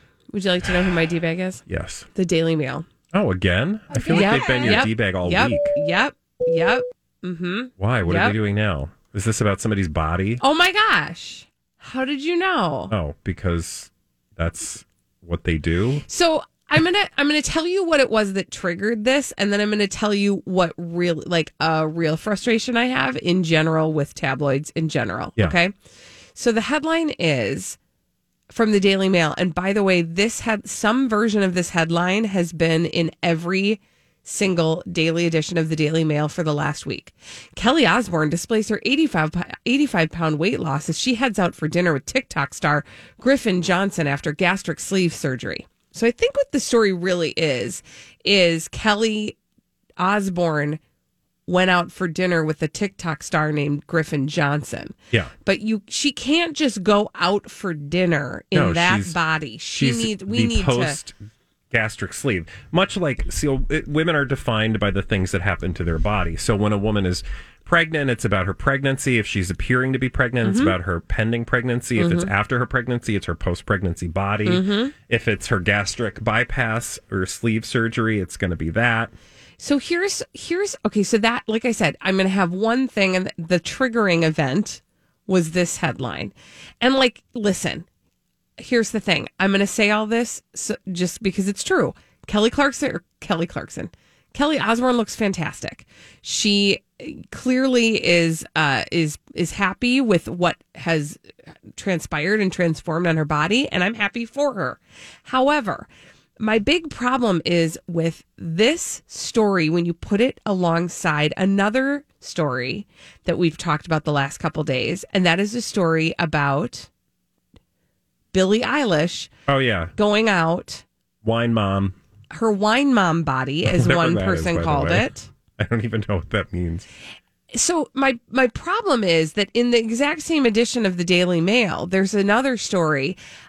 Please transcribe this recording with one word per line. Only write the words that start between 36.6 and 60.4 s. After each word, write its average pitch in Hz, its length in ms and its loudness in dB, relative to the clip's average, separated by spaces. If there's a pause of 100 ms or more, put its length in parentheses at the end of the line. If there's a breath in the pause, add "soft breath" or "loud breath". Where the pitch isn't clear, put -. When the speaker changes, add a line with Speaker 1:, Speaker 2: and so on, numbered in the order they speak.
Speaker 1:
week. - 260 -10 (440 loud breath)
"Kelly 269 320 4
Osbourne 170 420 2
displays 208 400 -2
her 214 160 -2
eighty-five 233 460 2
pu-, 175 100 -4 (240)
eighty-five 233 460 2
pound 160 260 -2
weight 185 220 0
loss 143 300 -2
as 160 100 -2
she 254 160 0
heads 220 240 -2
out 180 160 0
for 156 120 -4
dinner 170 240 2
with 143 140 -2
TikTok - 480 -4
star 151 320 0 (340 loud breath)
Griffin 240 440 2
Johnson 185 440 0
after 139 240 -2
gastric 175 480 -2
sleeve 185 340 0
surgery." 127 520 -6 (260)
So - 140 -4
I 240 60 4
think 494 260 0
what 571 140 0
the 285 80 0
story 220 340 2
really 175 380 0
is, 139 500 -2 (420 loud breath)
is 175 440 2
Kelly 214 680 -2 (600)
Osbourne 175 800 0 (680)
went 185 220 4
out 180 220 2
for 185 160 -4
dinner 175 380 0
with 156 160 -4
a 156 60 0
TikTok - 560 -6
star 151 280 0
named 147 360 -2
Griffin 151 400 -2
Johnson. 147 640 -2 (180 loud breath)
Speaker 2:
Yeah. 98 160 0 (160)
Speaker 1:
But 196 180 0
you, 214 260 -2
she - 240 -2
can't 320 440 0
just 233 280 0
go 202 320 2
out 190 340 0
for 185 240 -6
dinner 151 800 0
in - 80 6
Speaker 2:
No, 165 140 4
Speaker 1:
that 175 240 4
Speaker 2:
she's, 190 160 -4
Speaker 1:
body. 156 440 -2
She - 300 -2
Speaker 2:
she's 233 160 0
Speaker 1:
needs, 214 200 -4
we 202 200 -4